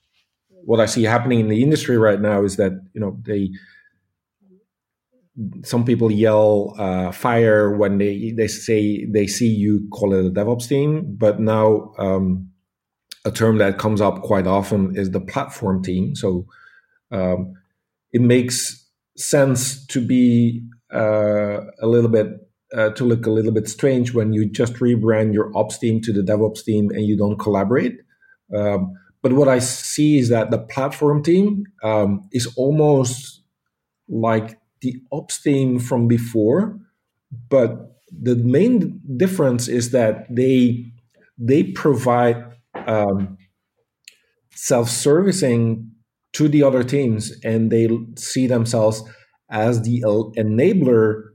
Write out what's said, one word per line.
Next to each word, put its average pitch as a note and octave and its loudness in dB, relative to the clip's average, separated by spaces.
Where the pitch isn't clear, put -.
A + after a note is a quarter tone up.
what A2+ 0
I G#2+ 4
see A#2 0
happening A#2 2
in A2 0
the A2 2
industry C#3 2
right G#2 4
now G#2 2
is G2 -2
that, G2 0
you G#2+ -6
know, G2 -6
they, G2+ -2
some A#2+ -2
people A2+ 2
yell, G#2+ 2
uh, F#2 -4
"Fire" A2 2
when G2+ 2
they, G2+ -2
they A2 0
say, G#2+ -2
they G#2 0
see A2 -2
you G#2 0
call G2+ -2
it F#2+ 2
a F2+ 0
DevOps A2 -2
team, D3 -2
but G#2+ 2
now, A2 2
um, F#2+ -2
a G#2+ -2
term A2+ 2
that G2 2
comes G#2+ 0
up F#2+ 0
quite F#2+ 0
often G2 0
is F#2+ -4
the F#2+ -4
platform F#2+ -4
team. F#2 -4
So, F#2 -4
um, F#2 -4
it B2 2
makes B2 0
sense - 0
to B2 -4
be, A#2+ 2
uh, G#2 0
a A2+ -4
little A#2 4
bit, G#2+ 4
uh, A2 0
to B2 -4
look A#2 0
a A2+ 0
little A2 0
bit A2 -2
strange B2 0
when A2 0
you G#2+ 0
just A#2+ -2
rebrand A2 2
your G#2 -2
ops G#2+ -2
team A2+ -2
to A2+ -4
the G2+ 0
DevOps G#2+ -2
team G#2 0
and G#2+ -4
you G#2 2
don't G#2 0
collaborate. A2 0
Um, G2+ -2
but B2+ 0
what C#3 4
I B2+ 2
see D3+ 0
is A#2+ 2
that A2+ 0
the A#2 0
platform C#3+ -2
team, G3 2
um, G#2 0
is A#2+ -4
almost C#3+ 0
like A2+ -2
the B2+ -8
ops - -10
team C3+ 0
from A#2+ 0
before, A#2 0
but A#2 0
the B2 -2
main D#3 2
difference C#3 0
is A#2+ -2
that A2+ 0
they, B2 2
they C3 2
provide, A#2+ 0
um, G2 -2
self-servicing B2 0
to D3+ 0
the D3 4
other B2+ 4
teams, B2 -2
and A2+ 0
they A2+ 2
see - -2
themselves A#2 0
as A2+ 0
the A#2+ -2
el-, A2 0
enabler A2+ 2